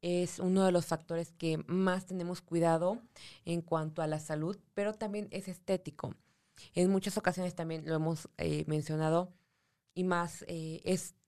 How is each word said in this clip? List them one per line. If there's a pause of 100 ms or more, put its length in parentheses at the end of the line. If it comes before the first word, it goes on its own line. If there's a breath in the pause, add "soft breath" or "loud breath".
es
uno
de
los
factores
que (100)
más
tenemos
cuidado (440 loud breath)
en
cuanto
a
la
salud, (160)
pero
también
es
estético. (580 loud breath)
En
muchas
ocasiones
también
lo
hemos, (100)
eh,
mencionado, (600 soft breath)
y
más,
eh,
es (140)